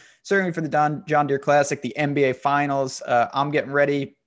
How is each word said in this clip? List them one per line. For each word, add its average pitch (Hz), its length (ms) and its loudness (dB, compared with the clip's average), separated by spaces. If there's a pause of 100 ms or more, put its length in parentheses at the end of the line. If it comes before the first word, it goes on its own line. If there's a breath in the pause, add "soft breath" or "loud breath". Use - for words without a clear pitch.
(220 loud breath)
certainly 190 300 0
for 165 80 -4
the 156 80 -4
Don, 151 380 0
John 147 200 2
Deere 139 120 0
Classic, 143 420 2
the 120 160 -8
N 143 160 -2
B 139 120 2
A 131 100 2
Finals. 139 720 -2
Uh, 120 260 2
I'm 143 180 -2
getting 135 200 -2
ready. 143 440 0 (120)